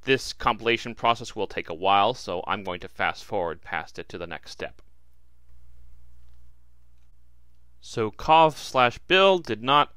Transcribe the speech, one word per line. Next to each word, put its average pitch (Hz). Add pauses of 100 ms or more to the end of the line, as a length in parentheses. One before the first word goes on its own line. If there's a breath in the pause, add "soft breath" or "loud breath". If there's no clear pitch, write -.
This 131
compilation 117
process 117
will 98
take -
a 85
while, 98
so 87
I'm 98
going 90
to 92
fast 85
forward 85
past -
it 87
to -
the 85
next 82
step. - (3000)
So 110
cov 160
slash 123
build 190
did 110
not 139